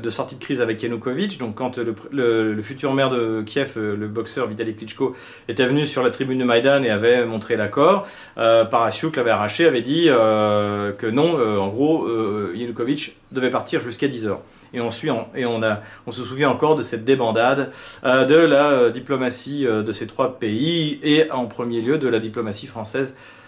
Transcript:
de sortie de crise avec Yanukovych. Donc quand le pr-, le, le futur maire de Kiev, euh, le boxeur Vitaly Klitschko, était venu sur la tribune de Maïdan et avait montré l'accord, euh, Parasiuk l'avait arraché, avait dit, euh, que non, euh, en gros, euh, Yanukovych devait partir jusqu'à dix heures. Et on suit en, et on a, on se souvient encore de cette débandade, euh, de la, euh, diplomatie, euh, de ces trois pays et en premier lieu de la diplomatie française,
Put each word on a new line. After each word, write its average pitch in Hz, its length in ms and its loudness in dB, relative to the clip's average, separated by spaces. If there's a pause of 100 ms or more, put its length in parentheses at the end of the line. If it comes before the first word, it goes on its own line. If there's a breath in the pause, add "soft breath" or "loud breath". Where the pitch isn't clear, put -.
de 113 80 -4
sortie 131 260 -6
de - 80 -16
crise 131 160 -4
avec 113 240 -2
Yanukovych. 127 540 -4
Donc 113 180 -8
quand 127 220 -6
le 117 160 -4
pr-, - 180 -14
le, 113 420 2
le 107 80 -4
futur 135 320 -4
maire 135 160 2
de 113 340 -2
Kiev, 135 340 -4
euh, 107 180 -4
le 107 120 -6
boxeur 113 400 -6
Vitaly 107 280 -6
Klitschko, 123 400 -6 (320 loud breath)
était 120 180 0
venu 143 200 2
sur 135 180 -2
la 123 60 4
tribune 131 280 -4
de 131 60 -2
Maïdan 127 400 4
et 117 60 2
avait 117 360 4
montré 113 300 -4
l'accord, 143 500 2 (320 loud breath)
euh, 113 280 6
Parasiuk 117 500 0
l'avait 120 160 2
arraché, 107 340 2
avait 131 160 4
dit, 156 280 2
euh, 104 800 2
que 113 160 -6
non, 147 320 2
euh, 107 180 2
en 98 120 -2
gros, 139 360 0
euh, 104 480 -2
Yanukovych 120 600 -6 (160)
devait 127 180 -2
partir 135 320 -4
jusqu'à 120 280 -4
dix 117 160 -8
heures. 98 160 -4 (320 loud breath)
Et 123 80 -6
on 117 100 -4
suit 151 180 -6
en, 113 260 -4
et 131 100 -4
on 113 180 -2
a, 107 160 0 (260 loud breath)
on 123 60 -10
se 123 120 -8
souvient 135 260 0
encore 151 260 4
de 135 60 -2
cette 110 240 -6
débandade, 127 680 2 (320 loud breath)
euh, 131 220 4
de 143 100 6
la, 147 360 6
euh, 123 180 4
diplomatie, 131 760 -4
euh, 107 180 0
de 113 80 -4
ces 107 140 -6
trois 127 320 -4
pays 151 640 -2
et 151 300 4
en 127 140 -4
premier 117 360 -4
lieu 135 160 0
de 135 120 0
la 113 100 2
diplomatie 110 480 -6
française, 131 480 -6 (320 loud breath)